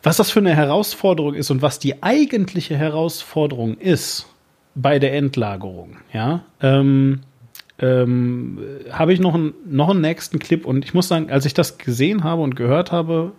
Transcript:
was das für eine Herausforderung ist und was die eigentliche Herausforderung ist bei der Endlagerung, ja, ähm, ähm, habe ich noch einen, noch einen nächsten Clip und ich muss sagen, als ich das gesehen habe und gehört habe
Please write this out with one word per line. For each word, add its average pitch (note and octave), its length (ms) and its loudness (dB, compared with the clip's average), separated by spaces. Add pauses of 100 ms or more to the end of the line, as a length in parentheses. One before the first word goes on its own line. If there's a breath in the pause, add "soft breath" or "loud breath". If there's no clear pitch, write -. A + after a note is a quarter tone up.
was D#3+ 160 2
das G#3 120 4
für - 80 4
eine F#3 160 4
Herausforderung D#3 800 2
ist - 160 -4
und C3 120 2
was C#3+ 180 0
die C3+ 200 -4
eigentliche G3+ 760 0
Herausforderung D3+ 1000 -2
ist - 520 -2 (480)
bei C#3 240 2
der C3+ 140 0
Endlagerung, G2+ 840 -6 (160)
ja, C3+ 320 -4 (180)
ähm, C3+ 600 2 (580)
ähm, B2 800 0 (320)
habe E3 200 2
ich F#3 60 2
noch F3+ 160 2
einen, D#3 200 -2 (100)
noch D3+ 240 0
einen F#3+ 140 2
nächsten D#3+ 360 -4
Clip D#3+ 260 -2
und C3+ 200 -2
ich - 100 -14
muss F3+ 140 2
sagen, D#3+ 240 0
als C3+ 120 2
ich D3 100 -2
das - 240 -2
gesehen D3 440 0
habe E3 200 0
und C3+ 120 -2
gehört C3+ 380 0
habe E3 460 -2